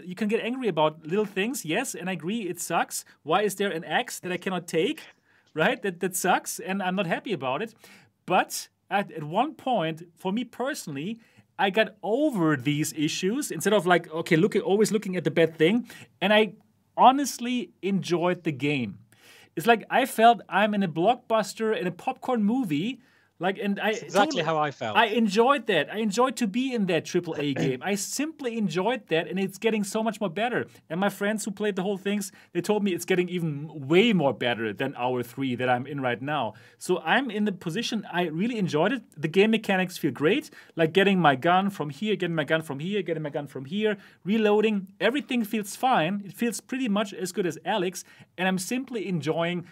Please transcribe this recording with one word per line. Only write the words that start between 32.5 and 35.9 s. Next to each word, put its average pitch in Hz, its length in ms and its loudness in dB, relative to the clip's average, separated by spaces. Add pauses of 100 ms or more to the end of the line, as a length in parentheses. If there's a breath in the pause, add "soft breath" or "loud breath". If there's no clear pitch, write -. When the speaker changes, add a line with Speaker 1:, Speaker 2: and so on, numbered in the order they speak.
Speaker 1:
they 175 80 0
told 208 200 2
me 202 120 2
it's 170 100 -4
getting 180 240 2
even 156 600 -6
way 202 260 6
more 139 200 4
better 117 380 0
than 135 260 -4
hour 123 240 0
three 131 340 -4
that 123 120 -2
I'm 123 180 2
in 147 140 -8